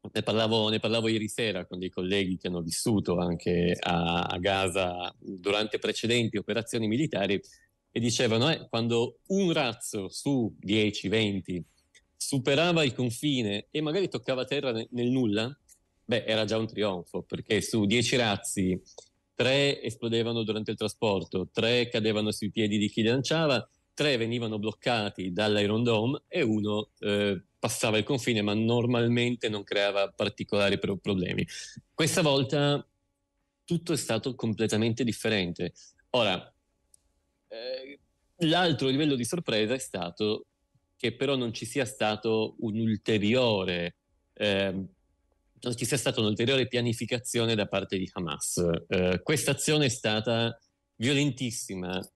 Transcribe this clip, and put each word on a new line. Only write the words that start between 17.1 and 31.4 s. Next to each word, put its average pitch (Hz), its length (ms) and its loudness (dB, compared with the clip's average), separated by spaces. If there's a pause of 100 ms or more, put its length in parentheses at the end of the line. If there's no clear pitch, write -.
perché 98 380 -2
su 107 240 0
dieci 117 320 2
razzi, 98 640 0 (540)
tre 139 480 2
esplodevano 117 600 -2
durante 107 280 -2
il 107 60 -4
trasporto, 95 760 -2
tre 117 360 2
cadevano 107 420 0
sui 104 200 -4
piedi 107 280 0
di 104 100 2
chi 117 140 -2
li 107 60 4
lanciava, 139 600 2 (260)
tre 147 220 2
venivano 113 420 -2
bloccati 104 760 -2
dall'Iron 104 500 2
Dome 117 460 2
e 180 140 -2
uno, 107 480 0 (100)
eh, 104 420 0 (160)
passava 110 400 0
il 104 60 2
confine, 120 380 0
ma 104 120 2
normalmente 117 960 2
non 104 160 -4
creava 101 460 0
particolari 101 680 0
pro-, 95 180 -2
problemi. 95 480 -2 (480)